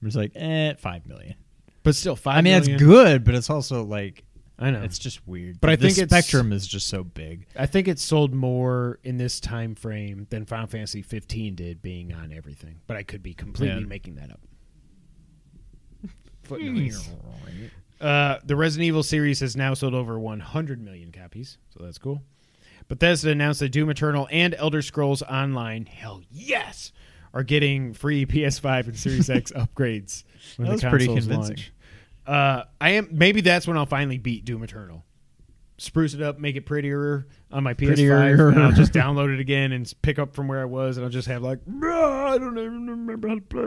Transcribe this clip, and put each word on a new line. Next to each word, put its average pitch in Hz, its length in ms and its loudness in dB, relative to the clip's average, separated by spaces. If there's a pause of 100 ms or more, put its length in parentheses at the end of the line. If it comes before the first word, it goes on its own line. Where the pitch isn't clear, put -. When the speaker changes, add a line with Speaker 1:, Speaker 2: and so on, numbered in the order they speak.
Speaker 1:
It's 110 140 -6
like, 104 200 -2
eh, 156 400 -2
five 87 300 -12
million. - 300 -18 (480)
Speaker 2:
But 151 120 4
still, - 180 -4
Speaker 1:
I - 20 -6
mean, - 80 -18
Speaker 2:
five 143 200 4 (220)
million. 139 100 2
Speaker 1:
it's 143 80 6
good, 160 400 12
but 117 120 4
it's 120 160 -2
also, 131 320 -4
like, 104 400 -6 (340)
Speaker 2:
I 135 140 -2
know. 110 100 -4
Speaker 1:
it's 92 160 -8
just - 300 -12
weird. 90 340 -12
Speaker 2:
But 151 80 6
I 160 60 6
Speaker 1:
The 180 120 2
Speaker 2:
think 190 120 6
it's 175 120 2
Speaker 1:
spectrum 139 400 4
is 98 140 -2
just - 220 -6
so 92 160 -6
big. 82 420 -14 (100)
Speaker 2:
I 131 120 -2
think 190 200 0
it 165 120 -2
sold 147 340 0
more 127 680 -2
in 127 140 -6
this 123 220 -6
time 113 360 -8
frame 104 560 -10
than 110 140 -8
Final 113 220 -8
Fantasy 107 360 -10
fifteen 107 520 -8
did, 85 280 -12
being 87 300 -12
on 80 200 -14
everything. 78 540 -20
But 113 100 -10
I 101 60 -12
could 98 180 -16
be 90 120 -14
completely - 480 -6
Speaker 1:
Yeah. 104 60 -10
Speaker 2:
making 90 280 -16
that 69 160 -18
up. - 80 -20 (2000)
Foot - 180 -14
noise. 151 540 -6
Speaker 1:
<laughs> - 40 -18 (840)
Speaker 2:
Uh, 143 420 0
the 139 120 -2
Resident 160 300 0
Evil 156 180 2
series 147 360 0
has 123 160 -4
now 135 180 0
sold 131 200 -2
over 117 260 -6
one 110 220 -8
hundred 139 400 -8
million 90 320 -18
copies, 98 440 -18 (120)
so - 160 -20
that's 87 120 -16
cool. 139 240 -8 (680)
Bethesda 156 400 2
announced 147 320 2
that 139 80 0
Doom 151 200 0
Eternal 143 400 0
and 170 260 2
Elder 151 260 -2
Scrolls 139 400 -2
Online, 127 640 -4
hell 98 440 -16
yes, 226 640 -8 (420)
are 131 100 -4
getting 139 500 0
free 143 320 -2
<laughs> - 0 -
P 151 180 0
S 139 160 -2
five 127 300 -2
and 113 80 -12
Series 135 320 0
X 123 220 -2
Speaker 1:
<laughs> - 40 -14
Speaker 2:
upgrades 113 680 -6 (320)
when 120 100 -4
Speaker 1:
That 113 140 -2
Speaker 2:
the 127 40 -2
Speaker 1:
was 123 60 0
pretty 127 140 6
Speaker 2:
consoles 113 220 0
Speaker 1:
convincing. 107 280 -4
Speaker 2:
launch. - 180 -16 (540)
Uh, 139 360 2 (180)
I 156 80 4
am, 202 200 0
maybe 180 300 4
that's 175 280 2
when 165 100 0
I'll 143 80 0
finally 139 320 -2
beat 113 260 -6
Doom 113 200 -8
Eternal. 95 420 -16 (720)
Spruce 160 360 -2
it 143 80 -10
up, 147 180 -6
make 147 180 -4
it 139 80 -10
prettier 143 640 -4 (220)
on 139 120 -2
my 127 100 0
P 139 120 -2
S 139 60 4
five, 147 40 6
Speaker 1:
Prettier. 143 540 8
Speaker 2:
and 147 120 8
I'll 139 120 8
just 151 180 8
Speaker 1:
<laughs> - 0 -
Speaker 2:
download 139 420 2
it 131 60 -2
again 135 320 0
and 123 140 -4
s-, - 80 -16
pick 147 260 -2
up 139 160 -6
from 139 140 -6
where 135 100 -4
I 131 60 -6
was, 131 320 -4
and 123 80 -6
I'll 123 60 -4
just 123 180 -6
have, 123 120 -6
like, 127 240 -6
"Bruh, 285 680 -2
I 262 40 2
don't 247 220 -4
even 233 260 -8
remember 226 440 -8
how 220 60 -2
to 208 60 -10
play 240 240 -8